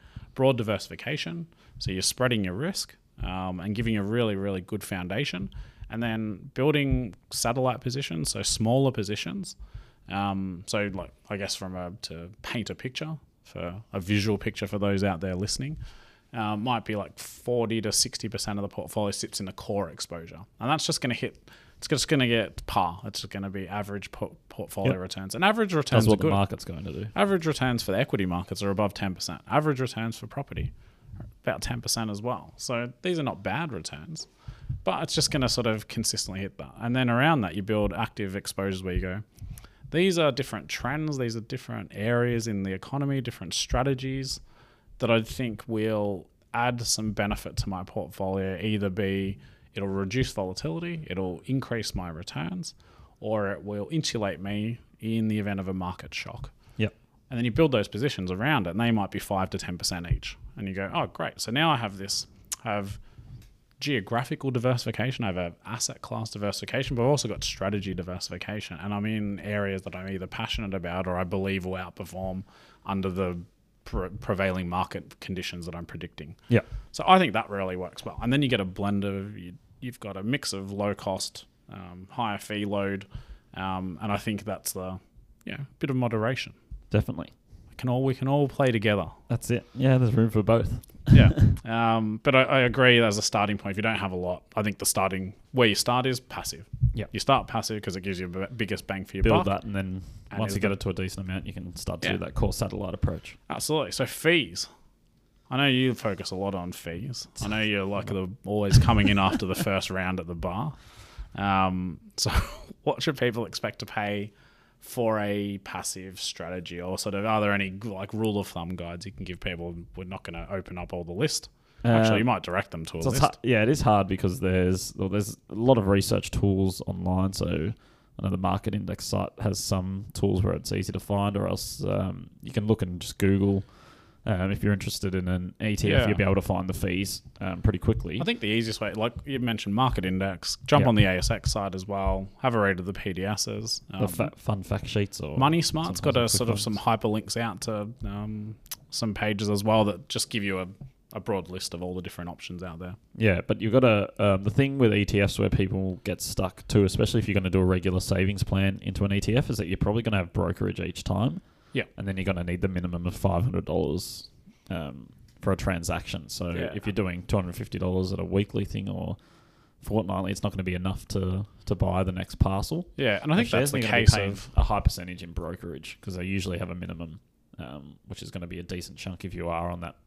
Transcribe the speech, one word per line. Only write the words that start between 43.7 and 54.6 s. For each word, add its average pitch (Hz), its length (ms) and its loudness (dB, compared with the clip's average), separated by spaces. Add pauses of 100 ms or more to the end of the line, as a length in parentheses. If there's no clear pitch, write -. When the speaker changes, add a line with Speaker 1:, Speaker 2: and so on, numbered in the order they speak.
Speaker 1:
that 117 120 2
I 113 120 6
think 113 440 -6
will 107 640 -2 (240)
add 120 300 0
some 107 300 -2
benefit 101 440 -2
to - 140 -2
my 90 140 -4
portfolio, 95 760 -4
either 101 300 0
be 98 480 -2 (340)
it'll 98 160 -4
reduce 98 440 0
volatility, 156 760 -6
it'll 90 380 -4
increase 123 480 -2
my 90 160 -6
returns, 160 640 -8 (460)
or 107 320 0
it 80 120 -8
will 104 280 -6
insulate 104 480 -2
me 104 380 -4 (200)